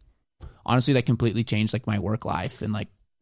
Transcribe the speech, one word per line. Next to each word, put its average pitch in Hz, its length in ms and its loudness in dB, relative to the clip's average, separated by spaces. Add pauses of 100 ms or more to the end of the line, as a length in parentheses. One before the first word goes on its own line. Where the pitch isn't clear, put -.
(640)
honestly, 127 300 4
like, 123 120 4
completely 117 380 2
changed, 107 280 0
like, 104 140 -4
my 107 120 0
work 101 260 -4
life - 380 -4
and, 107 100 -4
like, 104 160 -6 (340)